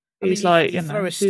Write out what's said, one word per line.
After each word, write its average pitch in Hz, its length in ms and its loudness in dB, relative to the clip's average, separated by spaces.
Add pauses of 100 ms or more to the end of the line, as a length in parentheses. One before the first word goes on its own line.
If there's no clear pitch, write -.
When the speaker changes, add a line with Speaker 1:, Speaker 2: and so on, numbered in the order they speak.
(220)
Speaker 1:
I 196 60 0
Speaker 2:
He's 185 100 0
Speaker 1:
mean, 202 80 -2
you, 180 40 4
Speaker 2:
like, 165 220 4
Speaker 1:
you 180 40 -4
Speaker 2:
you 175 60 -2
know, 160 60 -10
Speaker 1:
throw 147 120 -6
a - 20 -2
Speaker 2:
do - 20 -2
his 175 120 -6 (140)